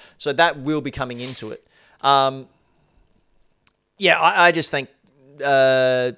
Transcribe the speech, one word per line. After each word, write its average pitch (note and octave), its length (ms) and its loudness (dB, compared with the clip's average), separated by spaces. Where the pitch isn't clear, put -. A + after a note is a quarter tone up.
So D3 140 -4
that D#3 260 0
will D3 220 -4
be C#3 100 -8
coming B2 300 -10
into B2 320 -14
it. - 120 -18
Um, C3+ 480 0
yeah, E3 200 2
I, F3 300 4
I E3+ 40 4
just D#3+ 180 -4
think, C#3 180 -6
uh, C3 720 2